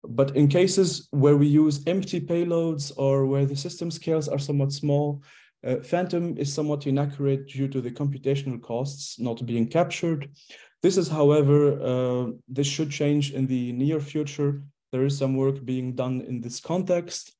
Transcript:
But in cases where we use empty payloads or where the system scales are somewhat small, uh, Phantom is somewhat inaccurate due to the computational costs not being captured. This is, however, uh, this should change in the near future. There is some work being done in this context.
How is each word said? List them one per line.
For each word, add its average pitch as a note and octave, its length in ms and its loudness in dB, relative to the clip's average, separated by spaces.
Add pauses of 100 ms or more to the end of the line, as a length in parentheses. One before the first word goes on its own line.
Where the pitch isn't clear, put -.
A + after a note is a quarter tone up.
But C3+ 320 0
in D3 120 6
cases F3+ 640 2
where C#3+ 280 6
we D3 100 6
use D3 400 4
empty F#3 340 -2
payloads E3 760 -2
or C#3 280 2
where C#3 220 2
the C#3 80 -4
system E3+ 340 -6
scales D#3+ 380 -2
are C#3+ 100 -2
somewhat C#3 360 0
small, D3 500 -2 (420)
uh, B2+ 120 -2
Phantom F3 600 -2
is C#3+ 160 -4
somewhat D3 320 -4
inaccurate C#3 640 -2
due C3+ 220 -4
to C3+ 120 -4
the A#2+ 80 -6
computational C3+ 720 -4
costs - 580 -8
not A#2+ 260 -4
being A#2 220 0
captured. E3 640 -2 (540)
This F#3+ 140 4
is, E3+ 100 2
however, D3 760 4
uh, B2+ 500 0 (160)
this C#3 200 0
should D3 240 -4
change D3 420 0
in C3+ 140 0
the B2 240 -2
near C#3+ 280 0
future. C#3+ 640 -2 (300)
There C3 140 2
is C#3 120 0
some C3 180 0
work C3+ 300 0
being B2+ 300 -4
done B2+ 260 -2
in B2 200 -6
this A#2+ 180 -10
context. F3 800 -4